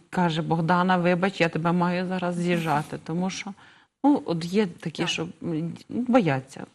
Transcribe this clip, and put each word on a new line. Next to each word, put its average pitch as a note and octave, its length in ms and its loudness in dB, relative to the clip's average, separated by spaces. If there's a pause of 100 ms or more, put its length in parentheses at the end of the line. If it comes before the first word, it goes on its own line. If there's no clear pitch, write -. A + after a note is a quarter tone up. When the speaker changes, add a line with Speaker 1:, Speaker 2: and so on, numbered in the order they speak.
Speaker 1:
каже: E3+ 320 0
«Богдана, F3 560 2
вибач, F3+ 440 0
я E3 80 4
тебе E3+ 220 0
маю F3+ 360 0
зараз F3+ 280 -4
з'їжджати», E3 680 0
тому F3+ 260 -4
що, - 240 -10 (500)
ну, C#4 220 4
от E3 200 -2
є G3 220 0
такі, - 360 -8
Speaker 2:
Так. E3+ 60 0
Speaker 1:
що, E3 180 -4 (160)
м, E3 300 -4 (160)
бояться. A3 840 2